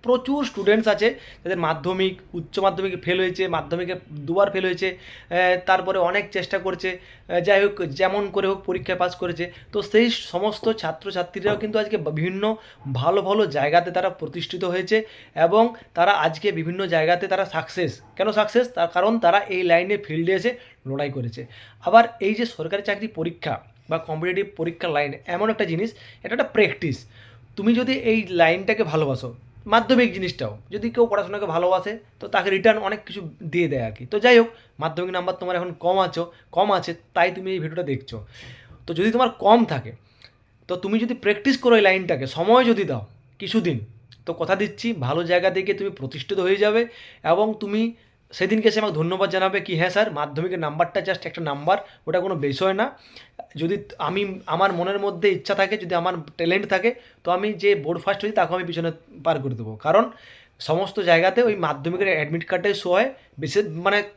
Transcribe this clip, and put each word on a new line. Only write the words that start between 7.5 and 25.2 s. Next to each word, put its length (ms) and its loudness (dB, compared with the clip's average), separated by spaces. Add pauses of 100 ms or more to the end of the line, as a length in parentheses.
হোক 220 -2
যেমন 440 0
করে 180 -2
হোক 160 -2
পরীক্ষায় 360 -4
পাস 160 -2
করেছে। 360 -6 (200)
তো 100 -2
সেই 280 4
সমস্ত 600 -2
ছাত্রছাত্রীরাও 880 -4
কিন্তু 240 -2
আজকে 180 -2
বিভিন্ন 600 -2 (360)
ভালো 280 2
ভালো 240 2
জায়গাতে 460 0
তারা 180 0
প্রতিষ্ঠিত 540 -8
হয়েছে 400 0 (320)
এবং 380 4 (200)
তারা 180 4
আজকে 400 0
বিভিন্ন 360 -4
জায়গাতে 400 2
তারা 180 0
সাকসেস। 560 -4 (140)
কেন 160 0
সাকসেস? 420 0
তার 140 0
কারণ 320 2
তারা 200 4
এই 240 -2
লাইনে 340 2
ফিল্ডে 360 -2
এসে 240 -2 (300)
লড়াই 240 -4
করেছে। 340 -8 (400)
আবার 180 8 (160)
এই 140 0
যে 120 -2
সরকারি 380 -6
চাকরি 240 -6
পরীক্ষা 560 -8 (260)
বা 80 -2
কম্পিটিটিভ 480 -4 (120)
পরীক্ষার 340 -6
লাইন 220 -2 (140)